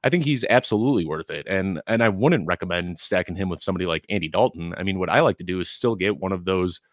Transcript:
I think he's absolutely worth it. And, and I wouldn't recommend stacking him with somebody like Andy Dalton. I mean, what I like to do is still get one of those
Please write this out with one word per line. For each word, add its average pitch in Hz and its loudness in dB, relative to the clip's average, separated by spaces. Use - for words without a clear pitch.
I 139 0
think 165 2
he's 135 0
absolutely 117 2
worth 80 -6
it. 76 -8
And, 95 -2
and 113 2
I 113 6
wouldn't 104 2
recommend 87 -2
stacking 90 -2
him 95 -2
with 85 -6
somebody 90 -2
like 82 -2
Andy 87 -2
Dalton. 85 0
I 92 -6
mean, 95 -2
what 90 -2
I 123 4
like 127 4
to - -14
do 90 -2
is 85 -4
still 117 0
get 95 0
one 95 -4
of 90 -4
those 92 0